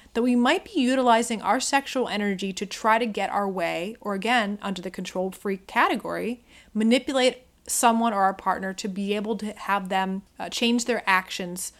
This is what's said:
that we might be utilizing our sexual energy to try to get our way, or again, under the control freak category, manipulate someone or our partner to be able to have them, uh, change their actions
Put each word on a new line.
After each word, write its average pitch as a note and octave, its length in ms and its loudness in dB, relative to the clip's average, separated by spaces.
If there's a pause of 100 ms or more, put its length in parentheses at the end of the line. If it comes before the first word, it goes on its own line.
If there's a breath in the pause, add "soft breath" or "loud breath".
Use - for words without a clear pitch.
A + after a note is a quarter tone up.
(140 soft breath)
that A#3 80 0
we B3 140 4
might C4 280 4
be F4 160 -4
utilizing A#3+ 640 4
our G#3 160 2
sexual C4+ 480 0
energy G3 460 -2
to G3 120 -6
try A3+ 360 2
to B3 60 0
get G3+ 240 -2
our G3+ 180 -2
way, F3 520 -4
or G#3 140 -4
again, G#3 480 0
under F#3+ 180 -6
the F#3+ 80 -8
control F#3 440 -6
freak G3 340 -6
category, A#3 760 -2 (280 loud breath)
manipulate B3+ 680 4 (280)
someone A3+ 460 2
or G3 100 2
our G3 120 4
partner F#3+ 380 -2
to F#3+ 160 -8
be G3 260 -2
able G#3 220 -2
to G#3 160 -6
have F#3+ 380 -2
them, F#3+ 320 0 (180)
uh, F3 80 -6
change A#3 380 0
their A#3 200 -2
actions F#3 720 -2